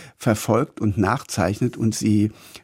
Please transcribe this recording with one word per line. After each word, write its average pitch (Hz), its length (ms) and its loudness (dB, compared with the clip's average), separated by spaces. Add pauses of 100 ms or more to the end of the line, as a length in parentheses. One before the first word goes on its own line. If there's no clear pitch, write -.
(180)
verfolgt 117 600 0
und 104 180 0
nachzeichnet 104 800 -2
und 107 160 0
sie 107 360 2 (340)